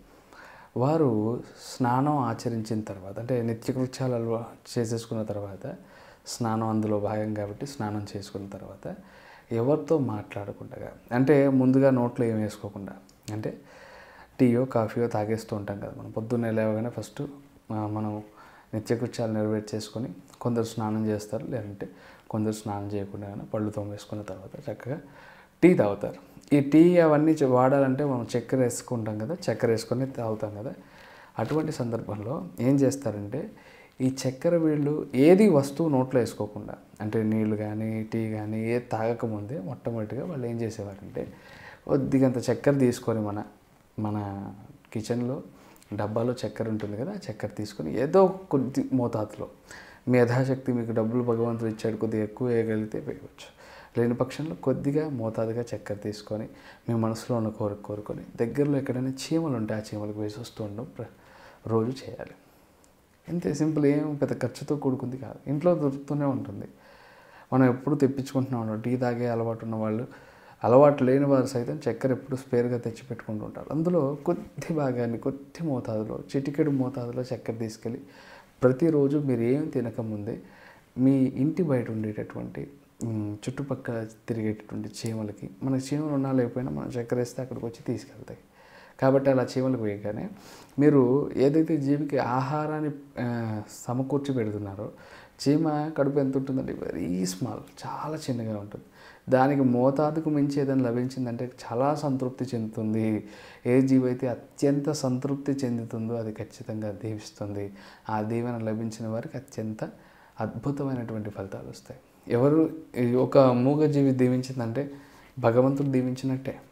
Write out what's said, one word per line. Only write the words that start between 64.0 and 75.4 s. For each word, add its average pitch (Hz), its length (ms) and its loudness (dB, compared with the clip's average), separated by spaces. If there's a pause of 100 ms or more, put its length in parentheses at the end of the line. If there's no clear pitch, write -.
పెద్ద 135 240 0
ఖర్చుతో 143 360 -4
కూడుకుంది 127 400 -2
కాదు, 107 300 -12
ఇంట్లో 147 280 2
దొరుకుతూనే 143 500 -2
ఉంటుంది. 107 440 -4 (840)
మనం 131 160 6
ఎప్పుడు 135 260 0
తెప్పించుకుంటున్నాం. 123 840 0
టీ 123 160 0
తాగే 123 320 0
అలవాటు 117 360 -2
ఉన్న 113 120 -4
వాళ్ళు, 110 280 0 (580)
అలవాటు 139 420 8
లేని 139 220 4
వారు 135 200 4
సైతం 123 300 -4
చక్కెర - 360 0
ఎప్పుడు 151 240 -4
స్పేర్గా 120 420 0
తెచ్చి 117 280 -8
పెట్టుకుంటూ 110 380 -8
ఉంటారు. - 260 -12
అందులో 151 560 2
కొద్ది - 480 -4
భాగాన్ని, 120 440 0
కొద్ది 135 480 -6